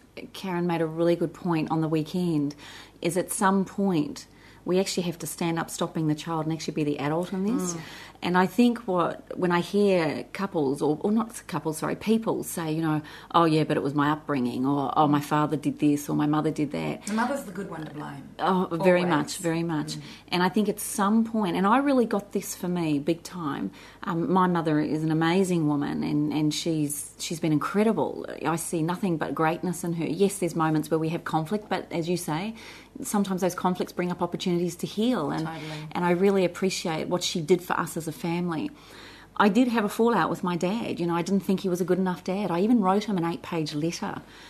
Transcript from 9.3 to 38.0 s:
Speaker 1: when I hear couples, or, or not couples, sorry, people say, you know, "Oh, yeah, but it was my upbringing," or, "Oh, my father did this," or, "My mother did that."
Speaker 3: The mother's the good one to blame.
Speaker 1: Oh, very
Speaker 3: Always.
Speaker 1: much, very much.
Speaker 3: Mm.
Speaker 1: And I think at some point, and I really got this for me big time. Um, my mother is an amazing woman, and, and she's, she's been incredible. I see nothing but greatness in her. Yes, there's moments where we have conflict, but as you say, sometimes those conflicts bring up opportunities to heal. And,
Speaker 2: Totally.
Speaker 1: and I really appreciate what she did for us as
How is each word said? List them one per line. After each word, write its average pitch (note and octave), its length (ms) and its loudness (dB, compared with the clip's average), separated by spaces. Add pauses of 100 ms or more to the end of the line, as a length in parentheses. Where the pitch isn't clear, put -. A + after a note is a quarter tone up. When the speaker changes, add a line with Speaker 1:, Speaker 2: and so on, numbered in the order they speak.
Speaker 1:
when F3+ 140 2
I F3 80 4
hear F3 760 2
couples, D#3 480 0
or, D3+ 200 2
or G3+ 100 0
not A3+ 380 -2
couples, D#3 300 -2
sorry, D#3 180 -2
people G#3 480 0
say, D#3+ 280 -4
you D#3+ 80 -2
know, D3+ 220 2 (320)
"Oh, E3+ 120 6
yeah, D#3 180 4
but D3+ 120 0
it - 60 0
was C#3 140 0
my D3 160 4
upbringing," B2+ 520 -2
or, C#3 320 0
"Oh, D3 120 6
my C#3+ 100 6
father D3+ 380 0
did C#3 240 -2
this," D3 280 2
or, D#3 60 -2
"My D3+ 120 2
mother D3+ 260 2
did D3+ 180 -2
that." D#3+ 360 -4
Speaker 3:
The G#3 80 -2
mother's B3 280 -2
the G3+ 80 -12
good F3+ 180 -8
one D#3+ 160 -10
to D3 80 -12
blame. D3 300 -12 (160)
Speaker 1:
Oh, F#3 320 2
very F3+ 300 4
Speaker 3:
Always. F3+ 100 2
Speaker 1:
much, D3 280 0
very E3+ 260 -2
much. D#3 320 -4
Speaker 3:
Mm. - 60 -12 (260)
Speaker 1:
And F3 160 0
I F#3 40 4
think G3+ 200 2
at G#3 100 -2
some A3 460 2
point, G#3 320 -2
and F#3 100 2
I A#3 120 6
really C4+ 280 4
got - 240 -2
this - 240 -4
for F3+ 140 -6
me D#3+ 320 0
big E3 240 -2
time. F3 480 -6 (320)
Um, E3 280 -2
my F3+ 140 6
mother E3 320 2
is D#3 240 -2
an D#3+ 80 0
amazing E3 560 2
woman, D3 380 0
and, D3+ 280 0
and D3+ 220 2
she's, D3+ 640 -2
she's - 220 -8
been D#3+ 120 2
incredible. F3 720 0 (220)
I E3 80 0
see D#3+ 300 -2
nothing F3 320 0
but - 180 -4
greatness E3+ 480 0
in E3+ 120 -2
her. E3 120 -2
Yes, F#3+ 320 0
there's E3 160 -2
moments D#3+ 380 0
where D#3+ 80 4
we D#3+ 80 -2
have D#3+ 160 -4
conflict, E3 440 -2
but - 220 -4
as E3 180 -4
you F3+ 80 2
say, E3+ 380 -4 (480)
sometimes F#3+ 380 0
those F#3 160 2
conflicts F#3 360 0
bring F3+ 200 -2
up F3 100 -6
opportunities F3 540 0
to - 100 -6
heal. G#3 460 0
And, D#3+ 140 -4
Speaker 2:
Totally. D#3+ 180 -10 (280)
Speaker 1:
and - 120 -2
I F3 80 4
really F#3+ 320 4
appreciate E3+ 640 -2
what F3 160 0
she - 160 -2
did F3 220 4
for - 180 -4
us E3+ 160 -4
as D#3+ 100 -6